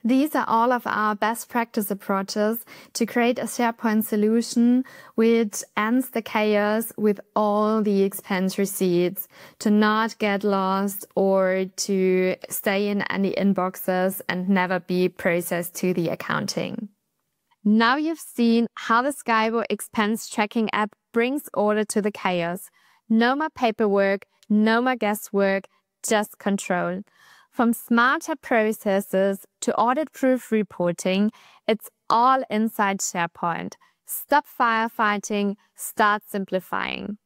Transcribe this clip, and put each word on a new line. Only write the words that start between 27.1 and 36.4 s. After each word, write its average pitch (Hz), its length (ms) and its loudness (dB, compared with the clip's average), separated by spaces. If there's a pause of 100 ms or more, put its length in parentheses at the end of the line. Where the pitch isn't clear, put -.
From 233 220 0
smarter 269 640 0
processes 196 1080 0 (180)
to - 120 -2
audit-proof 254 800 0
reporting, 190 800 0 (340)
it's - 240 -2 (180)
all 254 400 4
inside 214 520 -2
SharePoint. 170 760 -6 (320)
Stop - 400 0
firefighting, 214 1120 -2 (180)
start 208 540 0
simplifying. 196 960 -6